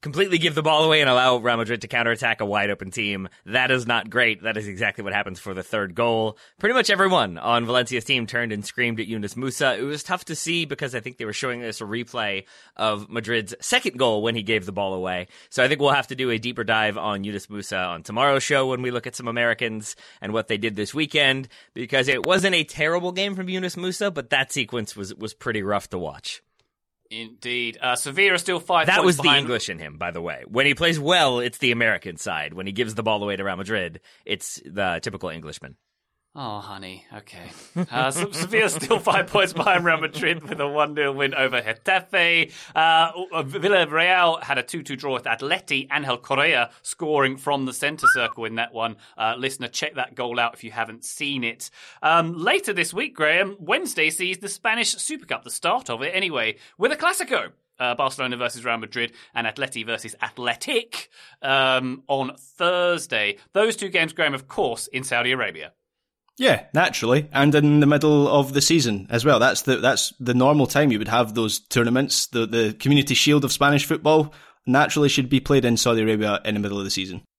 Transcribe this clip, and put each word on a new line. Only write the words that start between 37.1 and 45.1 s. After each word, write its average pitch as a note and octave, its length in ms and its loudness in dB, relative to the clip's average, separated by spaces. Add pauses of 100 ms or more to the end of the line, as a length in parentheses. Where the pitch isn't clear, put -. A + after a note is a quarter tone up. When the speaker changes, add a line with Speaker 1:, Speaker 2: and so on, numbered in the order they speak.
Speaker 2:
Okay. F#2+ 380 -20 (400)
Uh, C3 220 0
Se-, E3 140 -2
Sevilla's F#3 500 0
still A3+ 240 0
five G3 260 2
points G3 280 2
behind F3 300 2
Real E3 160 4
Madrid D#3+ 480 -2
with G#2 120 -8
a C#3+ 80 0
one D3 260 0
nil D3 180 0
win C3+ 220 0
over C3 260 2
Getafe. E3+ 920 0 (240)
Uh, - 20 2 (560)
uh, D#3+ 80 0
Villarreal E3 1040 2
had C3+ 160 0
a - 20 -2
two D#3+ 220 -8
two C#3 120 -8
draw C#3 180 -4